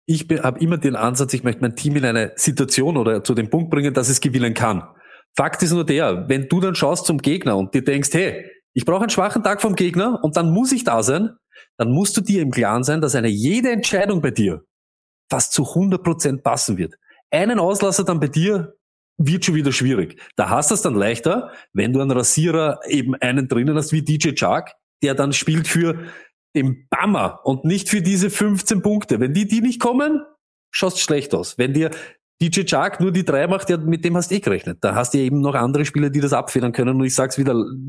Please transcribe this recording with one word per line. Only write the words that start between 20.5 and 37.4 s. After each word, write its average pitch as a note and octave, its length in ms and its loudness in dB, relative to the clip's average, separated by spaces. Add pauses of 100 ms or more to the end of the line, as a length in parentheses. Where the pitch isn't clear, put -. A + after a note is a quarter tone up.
du A3+ 40 2
es - 80 -2
dann D3+ 120 0
leichter, A#2 580 0 (200)
wenn G#2+ 200 0
du C3+ 80 2
einen C#3 120 0
Rasierer D#3 760 2
eben C3 280 0
einen C3 320 0
drinnen C3+ 280 2
hast D3+ 160 -2
wie D#3 100 0
D D3+ 120 0
J D3+ 240 0
Chark, A2+ 340 0 (300)
der C#3 120 0
dann C#3 180 0
spielt D#3 360 0
für E3 380 0 (480)
dem C3 360 -2
Bammer D3+ 540 0
und C3+ 200 0
nicht F#3+ 240 0
für G#3 140 0
diese F#3+ 280 2
fünfzehn G3+ 520 0
Punkte. G#3 380 0
Wenn C3 140 0
die, G3+ 120 0
die A3 140 0
nicht A#3+ 200 0
kommen, C#4+ 420 0 (480)
schaust F#3 300 -2
schlecht D3 340 0
aus. - 240 -4
Wenn C3 160 2
dir D#3 160 2 (500)
D E3+ 60 2
J F3 220 0
Chark D#3 320 0
nur F#3 100 2
die F3+ 140 0
drei D3 240 0
macht, F#3+ 200 -2
ja, F3 80 2
mit E3 280 -2
dem F3 120 0
hast F3 140 -2
du F#3+ 60 0
eh G3 40 0
gerechnet. F2 420 -4
Da G2+ 120 0
hast B2 180 0
du C#3+ 60 2
ja C3+ 60 2
eben D3 160 2
noch C#3 140 0
andere C3+ 300 0
Spieler, D3 240 0
die C#3 120 0
das C#3 120 2
abfedern B2 400 0
können. C3 280 0
Und C3 40 2
ich B2+ 100 0
sag's C3 220 0
wieder, C3+ 180 2 (340)